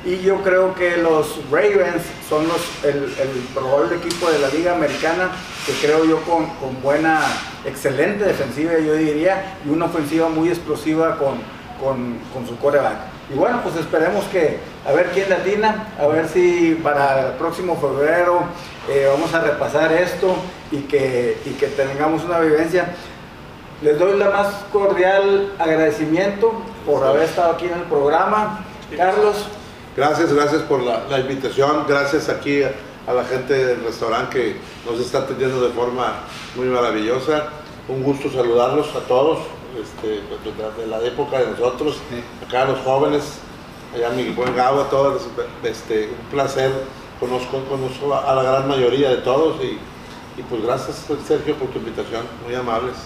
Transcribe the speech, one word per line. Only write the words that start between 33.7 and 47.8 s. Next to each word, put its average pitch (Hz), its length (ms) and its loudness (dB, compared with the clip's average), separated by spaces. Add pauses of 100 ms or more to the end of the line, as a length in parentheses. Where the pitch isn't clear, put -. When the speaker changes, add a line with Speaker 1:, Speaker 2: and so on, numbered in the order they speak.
Speaker 2:
restaurante 117 540 -2
que 110 200 -2 (320)
nos 117 100 -4
está 127 200 -2
atendiendo 131 460 -2
de 117 80 2
forma 120 420 -2 (400)
muy 127 120 -2
maravillosa. 123 760 0 (440)
Un 131 160 -4
gusto 139 260 0
saludarlos 123 640 2
a 127 140 -4
todos, 127 320 4 (420)
este, 107 460 -6
pues, 104 160 -10
de 107 180 -8
la, 110 100 -4
de 113 160 -8 (160)
la 120 40 0
época 131 320 -2
de 120 120 2
nosotros, 127 440 0 (140)
Speaker 3:
Sí. 120 120 -6 (240)
Speaker 2:
acá 131 180 2
a - 20 4
los 165 140 0
jóvenes, 143 440 2 (720)
allá 120 140 0
mi 123 220 -2
buen 123 220 -2
Gabo, 131 280 4
a 135 80 -2
todos, 135 320 2 (420)
este, 110 460 -2
un - 200 -12
placer. 135 420 0 (480)
Conozco, 127 500 -4
conozco 135 440 -2